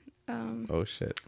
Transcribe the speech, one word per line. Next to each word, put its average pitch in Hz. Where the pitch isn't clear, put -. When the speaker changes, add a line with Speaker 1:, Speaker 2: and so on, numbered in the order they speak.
Speaker 1:
um, 226
Speaker 2:
Oh, 82
shit. -